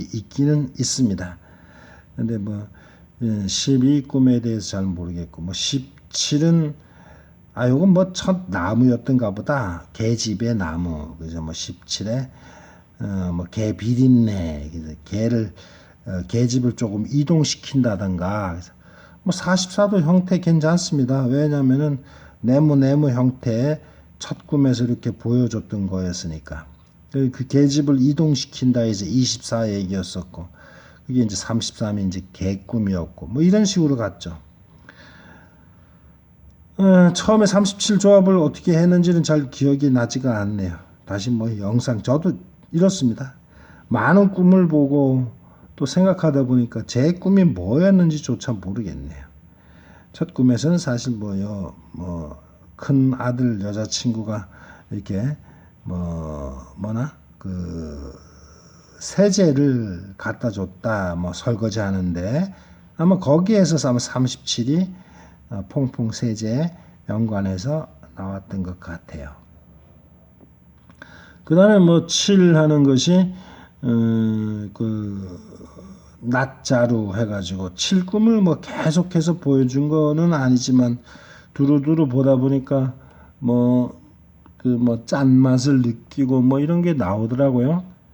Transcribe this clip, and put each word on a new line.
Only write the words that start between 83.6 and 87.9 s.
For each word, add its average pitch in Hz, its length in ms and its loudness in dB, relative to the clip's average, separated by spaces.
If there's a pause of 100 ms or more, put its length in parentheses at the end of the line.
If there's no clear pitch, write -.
그 127 40 4
뭐 120 360 0
짠맛을 131 760 4
느끼고 127 600 -2
뭐 131 160 4
이런 165 240 0
게 175 100 0
나오더라고요. 127 920 0 (300)